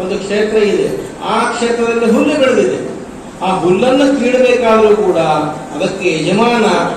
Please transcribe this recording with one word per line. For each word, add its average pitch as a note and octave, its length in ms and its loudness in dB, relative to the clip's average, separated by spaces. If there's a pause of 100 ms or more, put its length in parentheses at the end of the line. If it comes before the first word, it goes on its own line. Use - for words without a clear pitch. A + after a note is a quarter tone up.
ಒಂದು F#3+ 180 -4
ಕ್ಷೇತ್ರ G#3+ 380 -2
ಇದೆ, - 540 0 (140)
ಆ A3+ 280 -2
ಕ್ಷೇತ್ರದಲ್ಲಿ A#3 600 0
ಹುಲ್ಲು D4 220 2
ಬೆಳೆದಿದೆ, B3+ 560 0 (540)
ಆ F#3 140 0
ಹುಲ್ಲನ್ನು B3 640 2
ಕೀಳಬೇಕಾದ್ರೂ A#3 760 4
ಕೂಡ F#3 200 0 (600)
ಅದಕ್ಕೆ - 380 -2
ಯಜಮಾನ G#3+ 500 0 (320)